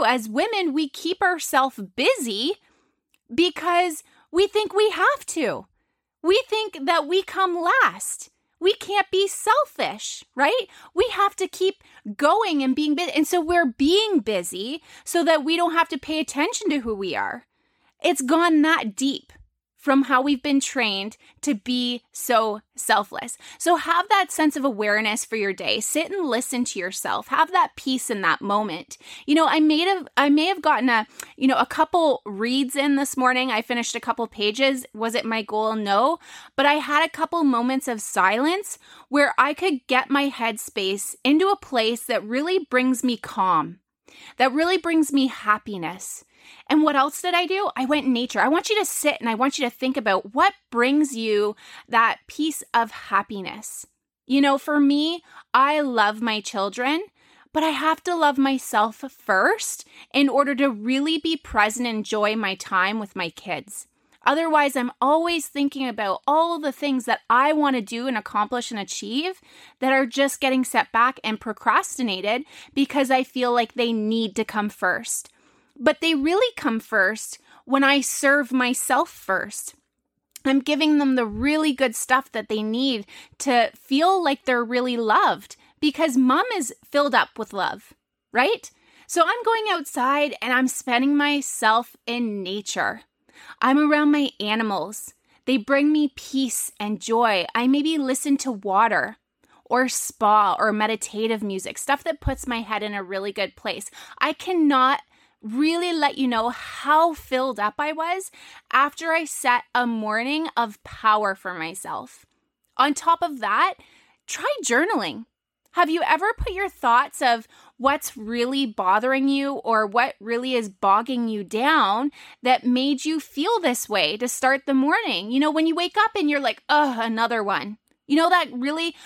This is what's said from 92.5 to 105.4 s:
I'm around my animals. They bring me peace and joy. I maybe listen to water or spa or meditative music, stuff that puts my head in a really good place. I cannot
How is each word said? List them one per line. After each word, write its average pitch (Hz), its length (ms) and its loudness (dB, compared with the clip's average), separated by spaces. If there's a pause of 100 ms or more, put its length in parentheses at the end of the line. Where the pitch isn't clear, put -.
I'm 262 180 4
around 294 320 4
my 294 200 2 (100)
animals. 208 720 -4 (320)
They 262 100 2
bring 277 360 2
me 302 240 2
peace - 640 -4
and 208 220 -6
joy. 226 540 2
I 240 120 0
maybe 294 320 2
listen 277 400 0
to 262 140 -4
water 202 640 0 (480)
or 247 240 2
spa 208 680 2
or 214 140 2
meditative 214 680 -2
music, 196 360 -8
stuff - 260 -2
that 320 160 -6
puts - 260 -6
my 247 140 -6
head 208 220 -6
in 208 120 -6
a 196 80 -6
really 190 300 -6
good 190 240 -6
place. - 340 -10 (280)
I 302 140 0
cannot 285 680 2 (420)